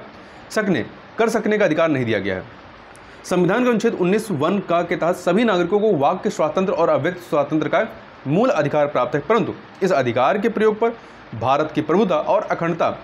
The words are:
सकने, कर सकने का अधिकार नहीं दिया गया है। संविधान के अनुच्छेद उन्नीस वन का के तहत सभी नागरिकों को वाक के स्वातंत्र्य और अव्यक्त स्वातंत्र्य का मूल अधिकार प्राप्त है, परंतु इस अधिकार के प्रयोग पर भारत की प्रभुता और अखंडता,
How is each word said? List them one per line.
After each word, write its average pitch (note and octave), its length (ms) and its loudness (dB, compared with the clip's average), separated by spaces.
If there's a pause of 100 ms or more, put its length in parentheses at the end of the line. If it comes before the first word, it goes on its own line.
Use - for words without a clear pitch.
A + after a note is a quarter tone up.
(520)
सकने, F#3 340 -2 (320)
कर A3 120 2
सकने G#3+ 280 0
का G3+ 80 2
अधिकार E3 240 2
नहीं C3 160 0
दिया G#2+ 140 0
गया F#2+ 160 -4
है। F#2 80 -6 (840)
संविधान F3+ 380 2
के B3 60 2
अनुच्छेद A#3 260 0
उन्नीस G3 360 0
वन E3+ 300 0
का E3+ 220 0
के E3+ 120 -4
तहत E3 220 0
सभी F3+ 260 2
नागरिकों G3 360 2
को G#3+ 160 4
वाक D#3 280 0
के G#3+ 80 -2
स्वातंत्र्य F#3 440 0
और E3 140 2
अव्यक्त D#3+ 320 0
स्वातंत्र्य D3+ 480 0
का F#3+ 180 2 (400)
मूल G3+ 220 2
अधिकार C#3+ 380 0
प्राप्त C3 280 -2
है, C#3+ 60 -2
परंतु F3 320 0 (300)
इस F#3 100 2
अधिकार C3 440 2
के G#3+ 120 -2
प्रयोग G#3+ 300 0
पर A#3 160 0 (400)
भारत C3+ 360 0
की D3 120 -2
प्रभुता F3 340 2
और - 260 0
अखंडता, F3 460 -2 (140)